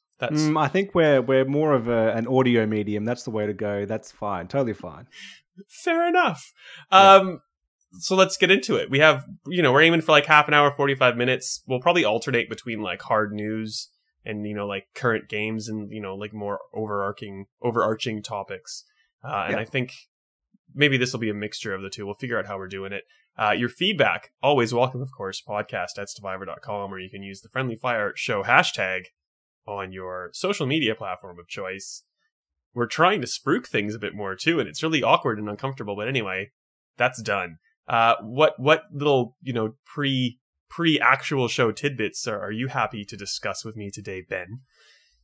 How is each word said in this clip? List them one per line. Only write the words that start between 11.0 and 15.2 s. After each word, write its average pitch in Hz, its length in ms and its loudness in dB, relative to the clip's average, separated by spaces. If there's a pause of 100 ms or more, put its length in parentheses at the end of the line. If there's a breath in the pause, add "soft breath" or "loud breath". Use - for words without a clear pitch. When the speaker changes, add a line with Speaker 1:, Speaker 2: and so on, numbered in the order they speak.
Speaker 1:
minutes. 127 520 -2
We'll 127 120 -2
probably 175 240 4
alternate 117 440 0
between, 110 320 -10
like, 90 220 -8
hard 107 300 0
news 107 580 -6 (340)
and, 107 200 -8
you 104 120 -6
know, 101 100 -6
like, 98 200 -6 (100)
current 117 320 -2